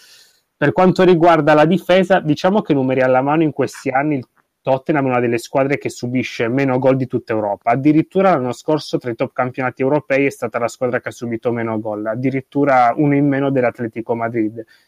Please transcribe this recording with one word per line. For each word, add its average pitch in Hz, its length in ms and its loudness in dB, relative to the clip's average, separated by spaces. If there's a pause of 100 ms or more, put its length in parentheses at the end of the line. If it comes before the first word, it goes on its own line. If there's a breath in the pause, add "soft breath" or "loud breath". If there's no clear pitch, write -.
(560 soft breath)
Per 143 180 0
quanto 185 300 4
riguarda 165 520 6
la 151 100 6
difesa, 180 540 2
diciamo 185 420 0
che - 120 0
numeri 131 280 0
alla 131 200 4
mano 147 200 0
in 156 100 2
questi - 380 -4
anni 143 280 -2
il 123 100 -8 (380)
Tottenham 135 400 0
è 131 40 0
una 123 100 0
delle 120 180 0
squadre 139 400 -2
che 123 120 -8
subisce 123 580 -6
meno 131 320 0
gol 131 160 2
di 131 100 -2
tutta 120 280 -6
Europa. 104 360 -4
Addirittura 151 640 2
l'anno 127 200 0
scorso - 460 -4
tra 123 140 -6
i 113 40 -6
top 131 160 -4
campionati 127 520 -4
europei 139 420 0
è 135 60 0
stata 120 260 -8
la 117 100 -2
squadra 123 320 -4
che - 100 -10
ha - 20 -12
subito 120 400 -6
meno 113 280 -4
gol, 107 280 -8
addirittura 131 880 0
uno 147 180 2
in 143 120 2
meno 139 240 0
dell'Atletico 120 640 -4
Madrid. 117 500 -6 (220 soft breath)